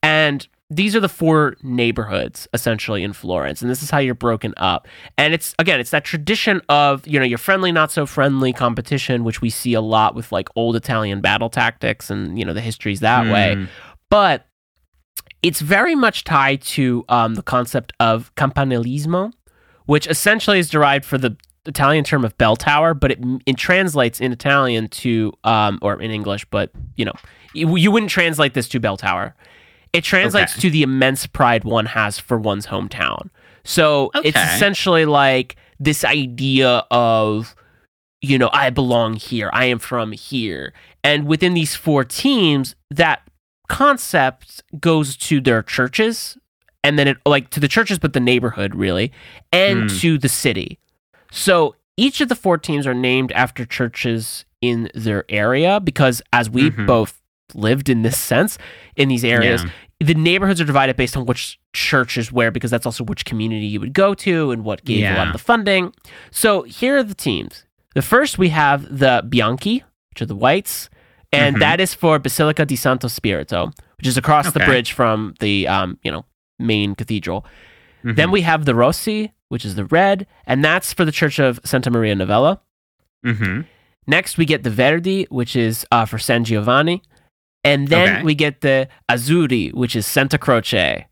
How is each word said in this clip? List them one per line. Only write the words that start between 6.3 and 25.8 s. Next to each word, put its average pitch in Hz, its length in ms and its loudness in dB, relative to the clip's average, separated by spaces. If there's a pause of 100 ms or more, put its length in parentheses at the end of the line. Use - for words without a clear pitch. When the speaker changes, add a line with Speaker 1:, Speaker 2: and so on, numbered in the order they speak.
Speaker 1:
of, 143 360 2
you 147 140 0
know, 131 60 2
your 120 120 0
friendly, 190 340 0
not 156 200 2
so 143 160 -2
friendly 135 460 0
competition, 123 680 -2
which 113 180 -4
we 117 100 -2
see 120 240 -4
a 110 60 0
lot 110 340 2
with, 117 160 -12
like, 95 240 -4
old 117 200 0
Italian 107 460 -4
battle 101 280 -2
tactics 117 600 -4
and, 98 300 -8
you 98 60 -6
know, 85 80 -6
the 104 80 -6
history's 110 400 -6
that 113 300 2
way. 101 240 2
Speaker 2:
Mm. 95 120 -8 (420)
Speaker 1:
But 190 380 2 (960)
it's 160 160 0
very 202 340 2
much 247 300 0
tied 139 380 0
to, 123 480 -2
um, 113 260 2
the 98 80 -8
concept 123 560 -4
of 113 360 0
campanilismo, 143 960 -2 (540)
which 147 220 2
essentially 202 500 2
is 170 120 0
derived 143 360 2
for 139 140 -4
the 127 160 -2 (300)
Italian 147 380 2
term 135 220 0
of 107 120 -6
bell 110 180 4
tower, 151 380 2
but 135 180 0
it, 120 80 -4 (260)
it 131 120 0
translates 160 640 0
in 127 140 -2
Italian 123 560 0
to, 113 420 -2 (120)
um, 107 380 2